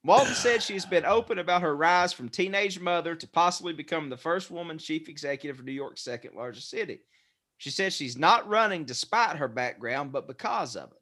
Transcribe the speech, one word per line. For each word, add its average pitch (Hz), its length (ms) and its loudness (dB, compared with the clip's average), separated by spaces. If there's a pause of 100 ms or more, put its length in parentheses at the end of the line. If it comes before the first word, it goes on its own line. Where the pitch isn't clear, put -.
Walton 247 300 8
said 233 280 2
she's 196 240 -4
been 180 200 2
open 226 320 2
about 180 240 2
her 151 140 2
rise 175 360 4
from 123 160 -10
teenage 196 500 0
mother 170 360 0
to 165 120 -12
possibly 175 460 2
becoming 151 380 -4
the 123 80 -6
first 185 320 -2
woman 170 260 -8
chief 156 320 -6
executive 143 520 -6
of 127 40 -16
New 135 80 -8
York's 135 300 -8
second 120 340 -10
largest 117 340 -10
city. 190 300 -6 (580)
She - 100 -12
says 185 260 -2
she's 123 220 -6
not 190 320 4
running 208 380 2
despite 165 500 0
her 143 120 -2
background, 123 640 -4
but 127 140 -4
because 135 500 -4
of 69 160 -12
it. - 100 -20